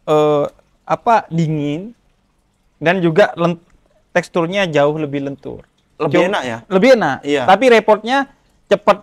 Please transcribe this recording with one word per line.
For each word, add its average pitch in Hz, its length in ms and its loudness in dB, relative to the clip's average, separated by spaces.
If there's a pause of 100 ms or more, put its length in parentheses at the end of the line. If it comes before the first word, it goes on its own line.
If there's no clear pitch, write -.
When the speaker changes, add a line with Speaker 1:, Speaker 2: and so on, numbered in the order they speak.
Speaker 1:
eh, 151 420 0 (360)
apa, - 480 -2
dingin 160 640 -4 (880)
dan 165 160 0
juga 165 360 2
len-, 170 280 -4 (480)
teksturnya 175 560 -2
jauh 147 320 0
lebih 143 240 -6
lentur. 139 400 -12 (340)
Speaker 2:
Lebih 151 240 -2
Speaker 1:
Cum-, 175 80 2
Speaker 2:
enak 190 160 -2
ya? 117 140 -8 (100)
Speaker 1:
lebih 190 280 2
enak. 160 260 -2
Speaker 2:
Iya. 139 240 -2
Speaker 1:
Tapi 202 220 2
repotnya 226 680 0 (320)
cepet, 196 360 2